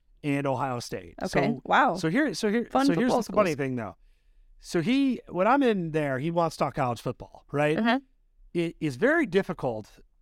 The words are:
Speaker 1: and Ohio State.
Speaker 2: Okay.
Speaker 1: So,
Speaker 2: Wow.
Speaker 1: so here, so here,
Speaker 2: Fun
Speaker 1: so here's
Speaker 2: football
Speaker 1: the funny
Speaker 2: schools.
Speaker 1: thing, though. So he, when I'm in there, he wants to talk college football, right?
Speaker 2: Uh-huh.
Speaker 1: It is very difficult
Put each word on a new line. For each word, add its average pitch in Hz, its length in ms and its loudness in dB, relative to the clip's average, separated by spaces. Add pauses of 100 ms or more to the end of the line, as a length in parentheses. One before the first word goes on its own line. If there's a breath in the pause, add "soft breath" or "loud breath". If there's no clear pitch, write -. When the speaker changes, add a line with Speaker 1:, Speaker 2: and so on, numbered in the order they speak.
(220)
Speaker 1:
and 143 240 -2
Ohio 127 340 -2
State. 90 420 -12
Speaker 2:
Okay. 185 60 -4 (200)
Speaker 1:
So, - 160 -4
Speaker 2:
Wow. 208 320 4
Speaker 1:
so 175 120 -2
here, 240 260 0
so 214 160 -2
here, 226 200 0
Speaker 2:
Fun 269 160 2
Speaker 1:
so 277 80 4
here's 233 180 2
Speaker 2:
football 233 100 2
Speaker 1:
the - 100 -12
funny 196 200 2
Speaker 2:
schools. 135 40 -4 (100)
Speaker 1:
thing, 127 100 -4
though. 107 200 -8 (640)
So - 220 -2
he, 262 460 2
when 185 180 0
I'm 277 160 4
in 196 300 2
there, 143 260 0
he 156 120 -2
wants 170 260 0
to - 80 -2
talk 135 100 -2
college 127 260 -2
football, - 500 -10
right? 147 280 2
Speaker 2:
Uh-huh. 233 220 2 (540)
Speaker 1:
It 170 260 -2
is 147 160 -2
very 277 300 2
difficult 151 640 -4 (340)